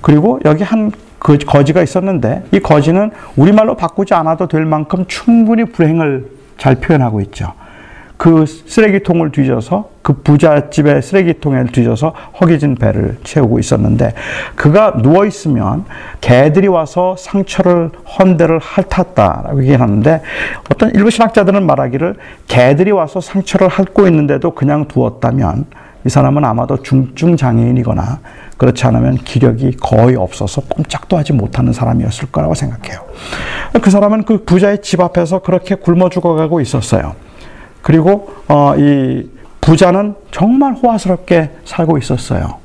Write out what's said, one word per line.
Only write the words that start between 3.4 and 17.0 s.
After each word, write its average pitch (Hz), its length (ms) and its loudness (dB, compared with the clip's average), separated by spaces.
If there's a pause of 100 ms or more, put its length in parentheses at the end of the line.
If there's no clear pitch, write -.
바꾸지 190 380 -2
않아도 165 340 0
될 156 180 -2
만큼 156 420 -2
충분히 233 580 2
불행을 156 640 0 (280)
잘 135 180 2
표현하고 123 460 0
있죠. 95 320 -10 (640)
그 160 300 4
쓰레기통을 190 840 0
뒤져서, 135 580 -2 (120)
그 147 120 0 (100)
부잣집의 147 800 2
쓰레기통에 156 640 -2
뒤져서 120 500 -2 (260)
허기진 147 340 2
배를 107 480 -2
채우고 120 360 0
있었는데 117 540 0 (420)
그가 185 480 2
누워있으면 160 840 0 (340)
개들이 151 480 4
와서 180 500 -2